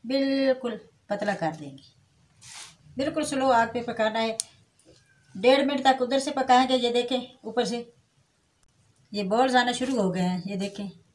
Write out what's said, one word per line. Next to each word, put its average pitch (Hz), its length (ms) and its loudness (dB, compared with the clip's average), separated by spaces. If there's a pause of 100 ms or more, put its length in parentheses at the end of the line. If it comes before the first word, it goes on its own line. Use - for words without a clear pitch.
बिल्कुल 262 720 0 (320)
पतला 202 260 -2
कर 156 200 -4
देंगे। 139 280 -16 (1120)
बिल्कुल 302 280 -2
स्लो 269 260 0
आग 226 220 4
पे 240 100 -4
पकाना 220 340 -2
है, 226 180 -2 (1000)
डेढ़ 262 300 4
मिनट 269 200 -2
तक 254 180 4
उधर 247 180 0
से 285 120 -4
पकाएंगे। 262 440 4
ये 240 160 0
देखें, 240 280 0 (240)
ऊपर 226 220 -2
से 233 200 -6 (1300)
ये 202 140 -4
बॉल्स 247 300 2
आना 247 180 2
शुरू 254 260 -2
हो 190 100 2
गए 180 120 -2
हैं, 180 220 -2
ये 196 140 -8
देखें। 196 300 -8 (260)